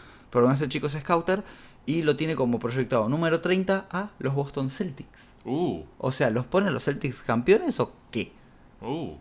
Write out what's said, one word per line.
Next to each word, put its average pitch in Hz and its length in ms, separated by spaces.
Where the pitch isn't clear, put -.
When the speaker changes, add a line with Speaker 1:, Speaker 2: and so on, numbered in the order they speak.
Speaker 1:
pero 123 140
bueno, 131 100
ese 143 140
chico 151 180
es 139 60
scouter. 175 500
Y 160 180
lo 151 140
tiene 160 200
como 120 220
proyectado 117 500
número 165 320
treinta 190 500
a 196 280
los 135 160
Boston 139 360
Celtics. - 640
Speaker 2:
Uh. 120 380
Speaker 1:
O 127 140
sea, 131 180
¿los 120 160
pone 196 220
a - 20
los 117 140
Celtics 139 380
campeones 180 580
o 117 120
qué? - 220
Speaker 2:
Uh. 117 400